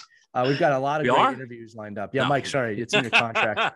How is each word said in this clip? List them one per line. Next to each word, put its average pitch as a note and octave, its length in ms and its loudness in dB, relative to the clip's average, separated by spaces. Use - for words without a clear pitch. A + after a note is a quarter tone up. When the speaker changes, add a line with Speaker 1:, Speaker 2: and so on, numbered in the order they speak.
Speaker 1:
Uh, B2 140 0
we've C#3 140 2
got D#3+ 100 4
a C3+ 80 2
lot C#3+ 220 -2
of D3+ 60 -2
Speaker 2:
We B2 40 4
Speaker 1:
great C3 100 6
Speaker 2:
are? C4 120 4
Speaker 1:
interviews A#2 420 -12
lined G#2+ 240 -10
up. G2 160 -8
Yeah, C3+ 100 2
Speaker 2:
No. B2 40 0
Speaker 1:
Mike, C3+ 180 0
sorry, A#2 340 -2
it's A#2 140 -6
in G#3 80 4
your A#2 80 -4
contract. D3 640 0